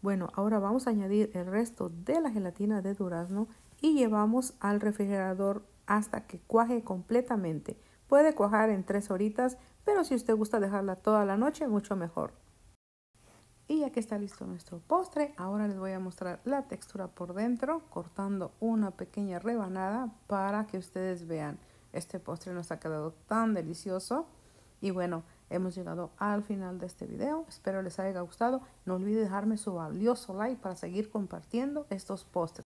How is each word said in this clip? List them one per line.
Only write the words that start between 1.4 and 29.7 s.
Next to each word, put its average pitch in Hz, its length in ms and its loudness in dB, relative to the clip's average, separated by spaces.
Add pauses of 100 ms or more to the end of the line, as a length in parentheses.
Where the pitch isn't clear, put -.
resto 202 440 -2 (140)
de 311 160 2
la 294 100 0
gelatina 202 520 0
de 196 120 -2
durazno 185 520 -2 (340)
y 302 140 4
llevamos 226 640 4
al 202 220 2
refrigerador 196 840 0 (220)
hasta 208 400 0
que - 140 -14
cuaje 233 420 4
completamente. 196 960 0 (300)
Puede 302 260 10
cuajar 214 360 6
en 190 140 2
tres 202 280 0
horitas, 214 460 0 (260)
pero 415 180 6
si 269 140 2
usted 226 180 4
gusta 214 240 2
dejarla 196 380 0
toda 214 280 4
la 196 120 2
noche, 277 320 2
mucho 208 260 0
mejor. 170 380 -4 (1400)
Y 311 120 2
ya 277 100 0
que 240 100 -2
está 220 180 -4
listo 202 260 -8
nuestro 175 360 -10
postre, 302 560 0
ahora 208 320 -2
les 196 100 -4
voy 190 140 -4
a 185 80 -4
mostrar 180 440 -8
la 277 220 0
textura - 400 -10
por 175 260 -10
dentro, 247 580 -2
cortando 196 680 -6
una 220 300 2
pequeña 185 480 -6
rebanada 208 720 -2 (140)
para 202 400 0
que 202 120 -6
ustedes 185 480 -6
vean. 151 320 -4 (340)
Este - 260 -8
postre 175 340 -8
nos 175 200 -6
ha 240 80 -8
quedado 160 320 -6 (160)
tan 220 260 2
delicioso. 185 720 -4 (540)
Y 196 100 -2
bueno, 175 320 -2 (260)
hemos 180 280 -2
llegado 175 420 -6
al 208 240 0
final 185 380 -6
de 185 60 -8
este - 200 -10
video. 311 420 -4
Espero 190 340 -4
les 180 180 -8
haya 190 200 -4
gustado. 240 420 0 (220)
No 185 120 -2
olvide 208 240 2
dejarme 208 360 0
su 208 180 -4